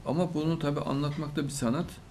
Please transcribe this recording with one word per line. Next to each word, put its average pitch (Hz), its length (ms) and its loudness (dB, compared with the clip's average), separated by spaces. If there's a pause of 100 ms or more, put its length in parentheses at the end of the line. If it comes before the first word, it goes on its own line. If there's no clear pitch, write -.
Ama 165 280 2
bunu 156 240 2
tabii 147 220 0
anlatmak 147 560 -2
da 151 80 2
bir 139 60 -2
sanat. 127 360 2 (240)